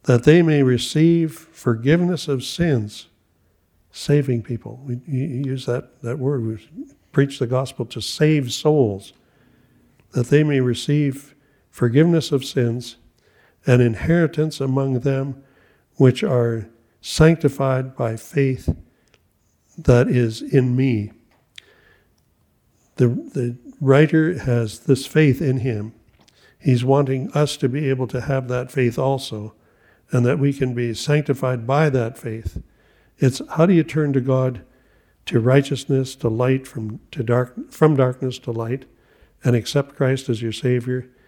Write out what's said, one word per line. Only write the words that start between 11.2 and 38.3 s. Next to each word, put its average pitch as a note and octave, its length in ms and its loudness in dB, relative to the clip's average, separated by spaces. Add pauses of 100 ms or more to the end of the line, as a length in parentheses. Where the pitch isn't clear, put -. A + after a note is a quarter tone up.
forgiveness D3+ 600 2
of C3+ 120 0
sins, A#2+ 520 -4 (720)
an B2 140 6
inheritance D3+ 800 0
among C3+ 400 -2
them C3+ 420 -4 (540)
which B2+ 260 4
are A#2 460 -2 (320)
sanctified C3+ 960 0
by A2+ 200 -4
faith - 580 -2 (1000)
that B2 320 2
is A#2 340 -2
in B2+ 340 0
me. A#2 360 -2 (1800)
The, B2+ 120 4
the B2 480 -6 (240)
writer D#3 580 4
has A#2+ 420 -2
this C3 260 0
faith D3+ 360 2
in C3 160 0
him. A2 360 -6 (640)
He's B2 260 0
wanting C3+ 480 0
us D3+ 260 0
to C3+ 100 0
be C#3+ 220 -4
able C3 180 -4
to B2 140 -8
have C3+ 260 -4
that B2 220 -4
faith B2 280 0
also, C3 560 -4 (560)
and A#2+ 140 2
that C#3 140 2
we C#3 140 2
can B2+ 220 -4
be A#2+ 200 -4
sanctified C3 720 -2
by D3 240 2
that A#2+ 260 -2
faith. - 460 -10 (560)
It's C3 320 0
how D#3+ 160 2
do G3 60 6
you E3 100 4
turn D3 300 -2
to C3+ 80 0
God, C3 440 -2 (640)
to A#2+ 140 0
righteousness, C3+ 760 0
to A#2+ 120 -4
light, B2+ 380 0
from, A2 340 -10 (100)
to C#3+ 120 -6
dark, B2 500 -2
from D#3 240 4
darkness B2+ 440 0